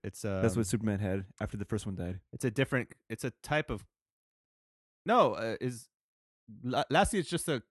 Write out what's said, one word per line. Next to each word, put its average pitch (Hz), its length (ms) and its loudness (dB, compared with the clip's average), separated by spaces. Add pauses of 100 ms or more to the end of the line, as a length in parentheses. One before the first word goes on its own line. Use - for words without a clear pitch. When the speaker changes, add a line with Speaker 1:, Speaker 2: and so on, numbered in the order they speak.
Speaker 1:
It's, - 220 -8
um, 95 180 0
Speaker 2:
That's 92 140 4
what 110 100 2
Superman 107 320 0
had 98 260 -2 (160)
after 107 160 -4
the 101 80 -8
first 107 220 -4
one 98 80 -4
died. 90 240 -6 (140)
Speaker 1:
it's - 120 -6
a 123 60 0
different, 131 420 0 (160)
it's 113 140 -8
a 123 80 -6 (120)
type 147 280 -2
of, 107 140 -6 (1200)
no, 185 300 6
uh, 113 260 -2
is 123 280 -6 (760)
La-, 127 260 2
Lassie 196 300 4
is - 80 -2
just 170 200 -2
a 131 220 0